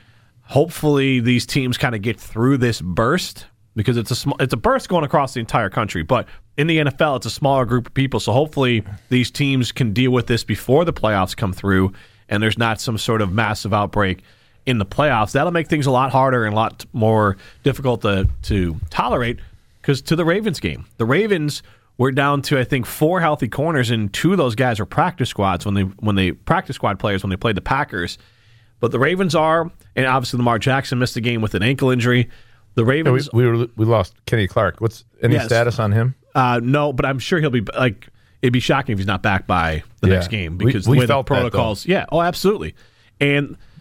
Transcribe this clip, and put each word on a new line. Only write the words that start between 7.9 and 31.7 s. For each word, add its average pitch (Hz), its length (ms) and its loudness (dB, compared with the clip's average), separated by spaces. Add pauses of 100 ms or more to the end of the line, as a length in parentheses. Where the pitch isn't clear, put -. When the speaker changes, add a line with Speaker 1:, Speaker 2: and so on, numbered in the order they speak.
Speaker 1:
people, 131 260 0
so 110 140 -2
hopefully 131 500 2 (260)
these 123 220 2
teams 135 400 0
can 110 220 -2
deal 123 180 2
with 123 160 0
this 120 160 0
before 135 420 0
the 165 80 -2
playoffs 101 420 0
come 95 180 -4
through, 95 400 2 (360)
and 104 140 -2
there's 110 140 0
not 113 240 -2
some 113 160 -4
sort 110 240 0
of 95 100 0
massive 107 420 -2
outbreak 101 480 0 (460)
in 123 100 0
the 98 80 0
playoffs. 127 460 0
That'll 156 200 0
make 170 160 -2
things 147 200 0
a 139 40 2
lot 127 200 2
harder 131 340 2
and 104 80 -2
a - 20 -2
lot 110 380 -2
more 107 440 2 (260)
difficult 127 400 0
to, 98 260 2 (140)
to 87 360 -2 (120)
tolerate, 151 480 -2 (420)
'cause 139 220 0
to 160 120 0
the 170 80 0
Ravens 185 360 0
game, 73 260 -6 (120)
the 113 80 0
Ravens 160 580 0 (340)
were 131 140 2
down 143 320 0
to, 139 160 0
I 123 40 0
think, 123 220 -2
four 175 340 0
healthy 151 280 0
corners, 139 420 -2
and 110 240 -2
two 165 180 2
of 196 60 2
those 127 160 2
guys 117 260 0
were 101 60 -4
practice 156 440 -2
squads 95 360 -2
when 101 80 -2
they, 98 80 0
when 98 340 -2
they, 92 180 2
practice 160 420 -4
squad 101 240 -4
players 98 240 -2
when 98 80 -4
they 90 40 -2
played 107 220 -2
the - 40 -6
Packers. 135 580 -4 (600)
But 117 120 0
the 117 80 -2
Ravens 170 340 0
are, 160 380 2 (240)
and 127 100 0
obviously 131 320 0
Lamar 117 220 2
Jackson 131 400 -2
missed 127 160 -2
the 123 60 -4
game 117 200 0
with 104 140 -2
an 92 80 0
ankle 131 260 2